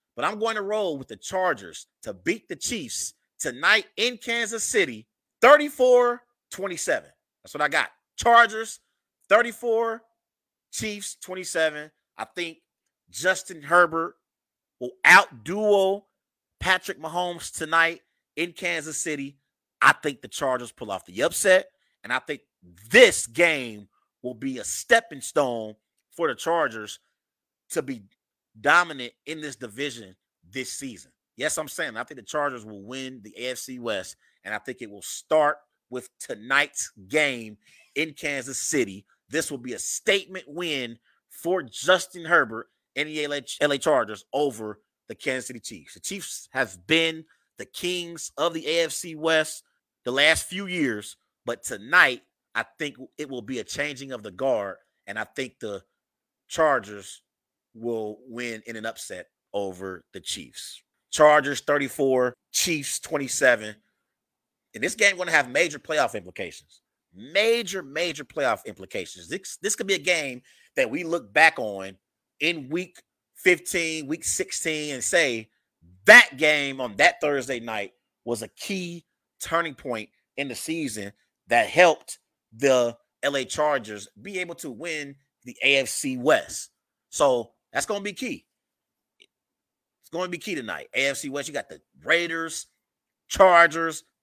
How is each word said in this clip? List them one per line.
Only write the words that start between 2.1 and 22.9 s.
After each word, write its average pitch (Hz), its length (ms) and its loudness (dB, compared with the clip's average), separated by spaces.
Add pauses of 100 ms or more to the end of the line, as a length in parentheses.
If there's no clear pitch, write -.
beat 165 340 -6
the 175 80 -12
Chiefs - 600 -8 (240)
tonight 165 480 2 (100)
in 240 200 -2
Kansas 226 460 -4
City, 131 440 0 (340)
thirty-four 254 800 6 (300)
twenty-seven. 180 580 -4 (340)
That's - 120 -18
what 147 60 -4
I 147 60 4
got. 143 220 0 (260)
Chargers, 226 640 4 (480)
thirty-four, 226 760 2 (680)
Chiefs, 208 480 -8
twenty-seven. 160 680 -4 (280)
I - 80 -8 (100)
think 170 240 -8 (500)
Justin 170 540 -4
Herbert 165 520 4 (640)
will 127 120 -6 (140)
outduo 196 1000 4 (560)
Patrick 185 420 0
Mahomes 170 500 -6
tonight 165 500 2 (340)
in 170 160 -4
Kansas 165 480 -6
City. 143 380 -6 (440)
I 135 120 8
think 143 280 -8
the 127 60 -16
Chargers 123 440 -4
pull 107 200 -10
off 95 160 -8
the 92 160 -4
upset, 185 460 2 (340)
and 120 100 -6
I 131 60 0
think 143 220 -10 (460)
this 208 380 8